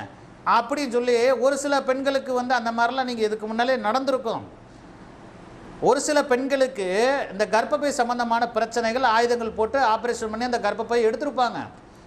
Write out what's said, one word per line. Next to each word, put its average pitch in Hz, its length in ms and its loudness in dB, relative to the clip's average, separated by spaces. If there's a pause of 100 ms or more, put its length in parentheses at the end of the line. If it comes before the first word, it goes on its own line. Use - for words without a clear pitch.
(460)
அப்படின்னு 240 440 0
சொல்லி 240 420 2
ஒரு 262 260 2
சில 285 260 0
பெண்களுக்கு 269 500 -2
வந்து 247 200 0
அந்த 233 180 0
மாதிரிலாம் 240 320 0
நீங்க 240 180 -6
இதுக்கு 214 260 -2
முன்னாலே 240 280 0
நடந்திருக்கும். 226 880 -2 (1200)
ஒரு 247 200 4
சில 294 240 2
பெண்களுக்கு 254 920 0 (140)
இந்த 202 140 -2
கர்ப்பப்பை 233 440 0
சம்பந்தமான 240 600 0
பிரச்சனைகள், 226 540 -2
ஆயுதங்கள் 233 460 2
போட்டு 220 300 -2
ஆப்ரேஷன் 226 500 0
பண்ணி 220 160 -4
அந்த 240 140 -2
கர்ப்பப்பை 214 460 0
எடுத்திருப்பாங்க. 233 520 0 (500)